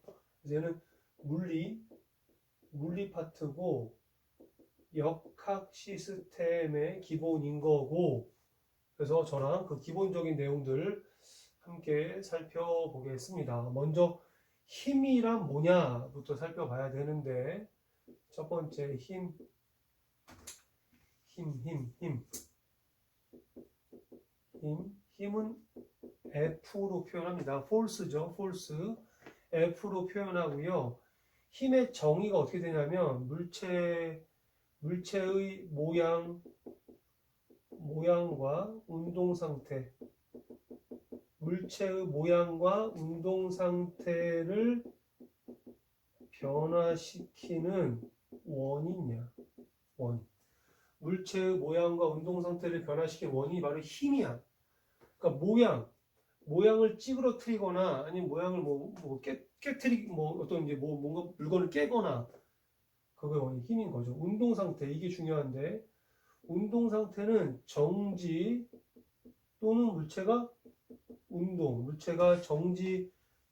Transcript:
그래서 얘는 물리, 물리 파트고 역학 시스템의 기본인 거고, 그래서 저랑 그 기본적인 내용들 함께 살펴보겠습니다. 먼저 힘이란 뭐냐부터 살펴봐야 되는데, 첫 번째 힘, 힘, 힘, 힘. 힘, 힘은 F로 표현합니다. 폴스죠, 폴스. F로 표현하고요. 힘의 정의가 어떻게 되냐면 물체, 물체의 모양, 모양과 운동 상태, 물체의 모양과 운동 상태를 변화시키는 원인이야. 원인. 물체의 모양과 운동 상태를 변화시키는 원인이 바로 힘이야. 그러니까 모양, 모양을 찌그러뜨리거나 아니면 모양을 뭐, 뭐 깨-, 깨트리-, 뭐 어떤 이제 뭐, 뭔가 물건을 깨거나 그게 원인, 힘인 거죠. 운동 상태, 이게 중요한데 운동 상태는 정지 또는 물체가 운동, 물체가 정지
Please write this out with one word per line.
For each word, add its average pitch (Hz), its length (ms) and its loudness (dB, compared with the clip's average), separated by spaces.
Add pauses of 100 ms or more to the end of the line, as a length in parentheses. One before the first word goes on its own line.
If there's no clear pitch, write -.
(420)
그래서 147 140 -2
얘는 170 240 -2 (420)
물리, 170 640 -4 (880)
물리 175 400 -4
파트고 156 840 -4 (1000)
역학 165 760 -4
시스템의 170 1300 -2
기본인 151 600 -2
거고, 147 720 2 (680)
그래서 151 280 2
저랑 175 420 0
그 143 120 -8
기본적인 170 580 0
내용들 143 680 0 (560)
함께 175 640 -2
살펴보겠습니다. 151 1500 -4
먼저 156 500 4 (440)
힘이란 247 840 4
뭐냐부터 143 920 2
살펴봐야 135 540 -4
되는데, 143 800 -4 (600)
첫 156 180 -10
번째 147 480 -4
힘, 185 380 -8 (1900)
힘, 160 260 -8 (100)
힘, 135 360 -6
힘. 143 280 -6 (2250)
힘, 160 480 -6 (160)
힘은 214 400 -4 (760)
F로 180 720 -2
표현합니다. 165 600 -4
폴스죠, 175 680 0
폴스. 185 600 -6 (580)
F로 180 540 0
표현하고요. 170 920 -2 (520)
힘의 254 420 4
정의가 180 460 4
어떻게 170 220 0
되냐면 156 640 0
물체, 170 1000 -2 (540)
물체의 190 920 -2
모양, 170 720 0 (1300)
모양과 165 1040 0 (140)
운동 175 480 0
상태, 143 580 -6 (1500)
물체의 185 680 -4
모양과 175 880 4
운동 175 560 -2
상태를 180 1300 0 (1500)
변화시키는 165 1700 0 (440)
원인이야. 139 880 -4 (640)
원인. 120 280 -4 (720)
물체의 185 580 0
모양과 170 500 4
운동 165 360 0
상태를 175 420 -2
변화시키는 151 500 -2
원인이 151 260 0
바로 147 200 0
힘이야. 226 600 0 (800)
그러니까 151 260 2
모양, 208 460 6 (540)
모양을 220 540 8
찌그러뜨리거나 208 1080 0
아니면 180 220 -2
모양을 175 320 0
뭐, 143 320 -2 (100)
뭐 135 180 -8
깨-, 135 260 -8 (140)
깨트리-, 240 480 0
뭐 160 340 -2
어떤 165 220 -2
이제 147 100 -2
뭐, 143 260 -4
뭔가 165 380 -4
물건을 165 320 2
깨거나 147 580 2 (840)
그게 147 240 -2
원인, 127 240 -2
힘인 220 280 -2
거죠. 123 280 -4
운동 214 360 2
상태, 160 360 -2
이게 165 180 -4
중요한데 156 760 -2 (580)
운동 214 480 2
상태는 208 760 2
정지 185 1000 0 (920)
또는 226 320 4
물체가 190 580 0 (800)
운동, 170 560 -2
물체가 175 560 4
정지 180 720 0 (400)